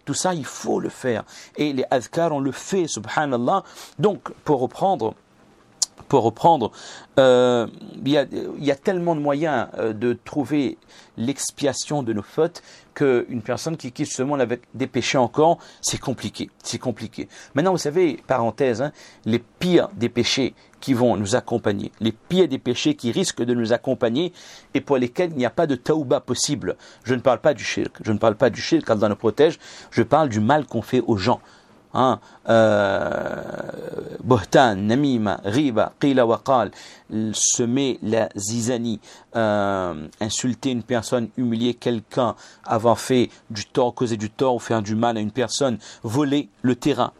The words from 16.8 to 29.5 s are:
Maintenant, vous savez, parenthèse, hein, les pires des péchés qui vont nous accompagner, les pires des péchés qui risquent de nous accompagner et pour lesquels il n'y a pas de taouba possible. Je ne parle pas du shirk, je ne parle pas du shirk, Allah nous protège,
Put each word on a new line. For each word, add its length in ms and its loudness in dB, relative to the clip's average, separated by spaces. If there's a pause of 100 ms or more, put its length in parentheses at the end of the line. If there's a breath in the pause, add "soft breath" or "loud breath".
Maintenant, 160 2
vous 80 2
savez, 480 0
parenthèse, 560 0
hein, 100 -4 (320 loud breath)
les 140 2
pires 560 2
des 140 -2
péchés 460 0 (260 soft breath)
qui 140 0
vont 220 4
nous 200 0
accompagner, 640 -2
les 120 0
pires 360 0
des 100 -4
péchés 380 0
qui 160 -4
risquent 320 -2
de 100 0
nous 180 0
accompagner 600 0 (420 loud breath)
et 60 0
pour 160 0
lesquels 340 -2
il 60 -10
n'y 100 0
a 40 0
pas 180 0
de 80 0
taouba 440 0
possible. 560 -4 (280 loud breath)
Je 100 0
ne 60 -2
parle 180 2
pas 160 2
du 80 -14
shirk, 400 -6
je 100 -2
ne 60 0
parle 160 4
pas 160 4
du 100 -8
shirk, 300 0
Allah 180 2
nous 60 0
protège, 460 2 (320 loud breath)